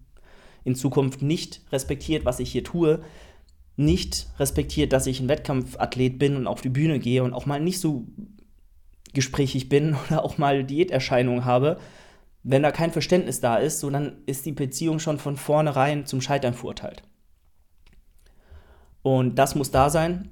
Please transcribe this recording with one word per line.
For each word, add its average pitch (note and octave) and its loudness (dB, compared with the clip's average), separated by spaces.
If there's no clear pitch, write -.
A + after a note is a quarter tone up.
in B2+ 0
Zukunft C3+ 0
nicht D3+ -2
respektiert, C#3+ -2
was B2 -2
ich B2+ -6
hier A#2+ -2
tue, D#3+ 2
nicht D#3+ 0
respektiert, C#3 0
dass C3+ 4
ich C3 -2
ein B2 -2
Wettkampfathlet B2+ -2
bin C#3+ 2
und B2+ -2
auf - -4
die C3 -4
Bühne C#3 2
gehe B2+ 2
und A#2+ -2
auch A#2+ -8
mal C#3+ -2
nicht F#3 -2
so C#3+ -2
gesprächig C3 -2
bin C#3+ 4
<laughs> - -10
oder D#3 2
auch C#3+ -6
mal C#3 2
Diäterscheinungen C3 0
habe, B2+ 2
wenn C3 4
da D3 4
kein E3 0
Verständnis E3+ 0
da A#2 2
ist, C#3+ 0
so C#3 -4
dann C#3+ -4
ist C#3 -6
die D#3 -6
Beziehung D3+ -2
schon D3 -2
von C#3+ -4
vornherein D3 2
zum C3+ -2
Scheitern C3 0
verurteilt. - -12
Und C3 2
das C3+ 2
muss C3+ -2
da C#3 6
sein, E3+ 0